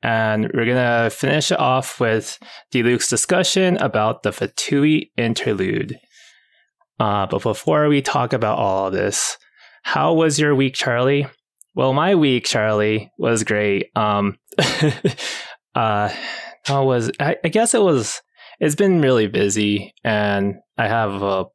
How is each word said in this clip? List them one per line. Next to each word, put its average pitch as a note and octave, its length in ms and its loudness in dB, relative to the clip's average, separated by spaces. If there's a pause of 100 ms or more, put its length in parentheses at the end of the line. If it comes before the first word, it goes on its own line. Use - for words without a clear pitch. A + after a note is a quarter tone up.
And A2 500 0
we're A#2 140 0
gonna A#2+ 420 0
finish C#3+ 420 -2
it - 80 0
off C3 400 -2
with A2 400 -2 (340)
Diluc's A#2+ 360 2
discussion F3+ 720 0
about A2 440 0
the - 100 -2
Fatui - 840 0
interlude. A2 840 -2 (1000)
Uh, G2+ 260 0
but - 160 -4
before D3+ 460 0
we C#3+ 140 2
talk B2 320 -2
about A2 240 0
all G2 300 0
of F#2+ 40 -4
this, G2 460 -2 (440)
how D3+ 300 0
was D#3+ 260 2
your D3 160 2
week, C3 200 2
Charlie? C3+ 520 0 (480)
Well, C3 200 0
my E3 220 2
week, C3+ 280 2
Charlie, G#2+ 720 0
was A2+ 280 0
great. G#2 520 0
Um, G2+ 400 0 (120)
<laughs> - 1300 -4
uh, G#2 360 0 (540)
how C#3 200 0
was, A#2+ 340 0
I, C#3+ 240 -2
I E3 60 0
guess A3 240 2
it A3+ 100 4
was, C#3+ 380 2 (400)
it's D3 140 0
been F#3+ 260 4
really B2+ 260 4
busy, G2+ 680 0 (100)
and G#2 520 0 (200)
I A#2 100 -2
have G#2 360 -2
a F#2+ 320 -2